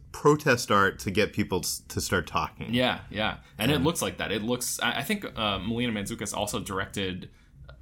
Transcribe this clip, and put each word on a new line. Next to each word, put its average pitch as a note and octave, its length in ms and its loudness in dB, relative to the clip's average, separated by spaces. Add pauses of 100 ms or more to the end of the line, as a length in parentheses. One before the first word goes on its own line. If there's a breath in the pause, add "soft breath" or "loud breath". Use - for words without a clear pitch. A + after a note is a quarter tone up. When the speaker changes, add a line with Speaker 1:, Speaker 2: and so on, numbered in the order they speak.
(120)
Speaker 1:
protest D3 580 4
art G2 300 6
to G#2+ 100 -4
get F#2+ 220 4
people G2 280 0
s-, - 280 -4
to - 120 -6
start F2+ 260 0
talking. - 460 -4
Speaker 2:
Yeah, A#2+ 280 2 (100)
yeah. G#2 280 -4 (200 soft breath)
And A#2 120 2
it D3+ 100 4
Speaker 1:
Yeah. B2+ 40 2
Speaker 2:
looks E3+ 160 2
like G2 180 -2
that. E2 140 -2
It G#2 100 -2
looks, A#2+ 400 -2
I, A#2 160 0
I B2 40 -2
think, G#3 240 -2 (100)
uh, G#2 220 0
Melina A2+ 340 -2
Mantzoukas G#2 420 -6
also G#2 260 -2
directed, F#2+ 680 -4 (540 soft breath)